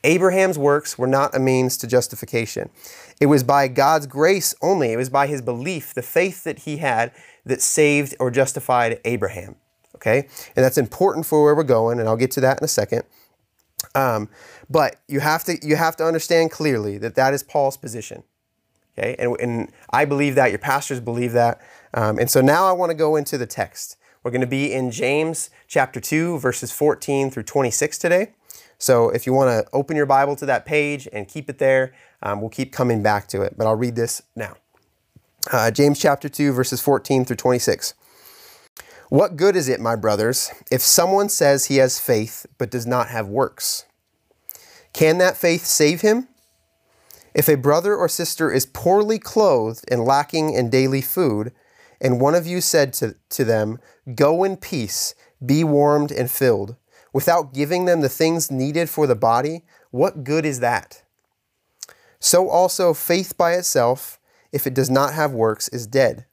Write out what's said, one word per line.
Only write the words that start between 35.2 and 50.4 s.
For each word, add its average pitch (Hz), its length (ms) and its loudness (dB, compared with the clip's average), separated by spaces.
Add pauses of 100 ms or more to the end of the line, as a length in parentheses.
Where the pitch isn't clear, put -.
Uh, 117 200 2
James 143 280 2
chapter 147 300 0
two, 139 240 -2
verses 123 280 -2
fourteen 135 460 2
through 117 100 -4
twenty-six. - 580 -2 (1160)
"What 165 260 2
good 185 180 4
is 160 140 0
it, 127 100 0
my 117 160 -2
brothers, 110 560 0 (200)
if 127 100 0
someone 196 480 2
says 139 380 2
he 139 100 0
has 131 220 4
faith 113 480 -2 (100)
but 113 140 -6
does 117 160 -6
not 120 220 0
have 113 200 -6
works? - 560 -4 (1120)
Can 160 240 4
that 185 180 2
faith 170 300 0
save 160 340 2
him? 226 280 2 (1080)
If 151 160 2
a 147 60 6
brother 156 380 2
or 175 140 0
sister 165 420 -4
is 131 140 0
poorly 208 540 0
clothed 131 720 0
and 120 160 0
lacking 143 480 0